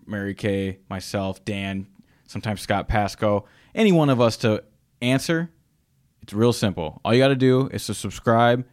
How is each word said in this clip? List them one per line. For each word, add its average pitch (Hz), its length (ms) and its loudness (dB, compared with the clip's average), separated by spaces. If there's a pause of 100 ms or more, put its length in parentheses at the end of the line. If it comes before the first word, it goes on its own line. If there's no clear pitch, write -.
Mary 98 300 -6
Kay, 98 460 -4 (100)
myself, 95 540 -6
Dan, 98 420 -6 (400)
sometimes 110 340 -6
Scott 98 280 -2
Pasco, 104 560 0 (280)
any 214 200 4
one 156 180 4
of 123 100 2
us 117 180 2
to 107 260 0 (360)
answer? 147 520 -2 (680)
It's - 100 -18
real 113 200 4
simple. 87 520 -4
All 110 100 2
you 123 60 4
gotta 135 160 4
do 127 320 2
is - 180 -8
to 104 80 -6
subscribe 120 800 2